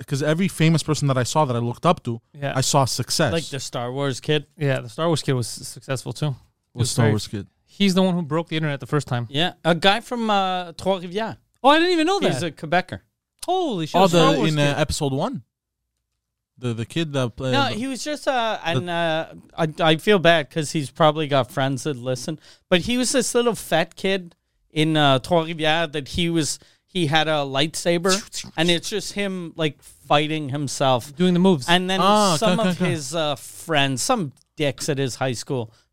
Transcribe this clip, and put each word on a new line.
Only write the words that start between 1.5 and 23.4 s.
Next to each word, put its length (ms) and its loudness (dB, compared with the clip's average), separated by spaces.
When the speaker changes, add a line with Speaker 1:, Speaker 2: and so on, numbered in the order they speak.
Speaker 1:
I 40 -2
looked 260 -4
up 180 2
to, 180 -6
Speaker 2:
Yeah. 220 -6
Speaker 1:
I 60 0
saw 240 2
success. 480 -2
Speaker 3:
Like 160 -2
the 100 -8
Star 320 -8
Wars 280 -4
kid. 260 -2
Speaker 2:
Yeah, 220 0
the 100 -12
Star 180 -4
Wars 140 2
kid 120 0
was 140 -2
s-, 200 -12
successful 460 -8
too. 180 -2
He 40 -6
Speaker 1:
With 80 -2
Speaker 2:
was 80 -2
Speaker 1:
Star 120 2
Speaker 2:
very 100 4
Speaker 1:
Wars 140 -2
kid. 200 -8
Speaker 2:
He's 280 0
the 100 4
one 120 2
who 60 -2
broke 280 -4
the 60 -4
internet 240 -2
the 80 -12
first 200 -2
time. 220 -4
Speaker 3:
Yeah, 240 -2
a 100 4
guy 240 2
from, 300 -4
uh, 440 0
Trois-Rivières. 640 -4
Speaker 2:
Oh, 60 6
I 100 8
didn't 140 4
even 140 2
know 120 2
Speaker 3:
He's 220 0
Speaker 2:
that. 60 -2
Speaker 3:
a 40 -6
Quebecer. 500 -2
Speaker 2:
Holy 420 -2
shit, 120 2
Speaker 1:
Oh, 80 8
Speaker 2:
Star 260 6
Speaker 1:
the, 40 0
Speaker 2:
Wars 160 0
Speaker 1:
in, 60 0
uh, 160 2
Speaker 2:
kid. 60 -2
Speaker 1:
episode 320 -2
one? 300 -4
The, 160 -4
the 120 -6
kid 280 -4
that 220 -2
played 180 -4
Speaker 3:
No, 160 2
Speaker 1:
the 60 -6
Speaker 3:
he 120 -6
was 160 -8
just, 240 -6
uh, 360 -2
and, 240 -2
Speaker 1:
the 40 -6
Speaker 3:
uh, 420 -2
I, 160 -2
I 60 4
feel 220 4
bad 320 4
'cause 200 -4
he's 200 -4
probably 360 2
got 240 0
friends 320 -2
that 140 -4
listen, 420 -6
but 120 4
he 160 -2
was 140 0
this 220 0
little 220 2